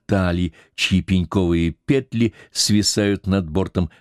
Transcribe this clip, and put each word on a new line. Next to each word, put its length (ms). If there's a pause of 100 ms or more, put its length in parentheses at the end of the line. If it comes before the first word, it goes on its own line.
талий, 480 (220)
чьи 260
пеньковые 720
петли 600 (180)
свисают 760
над 220
бортом 400 (120)